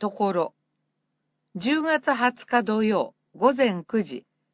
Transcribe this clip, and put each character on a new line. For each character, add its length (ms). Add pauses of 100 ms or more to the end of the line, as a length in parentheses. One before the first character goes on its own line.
と 100
こ 220
ろ。 220 (1000)
十 260
月 320
二 200
十 120
日 200
土 180
曜、 320 (220)
午 180
前 300
九 180
時、 240 (280)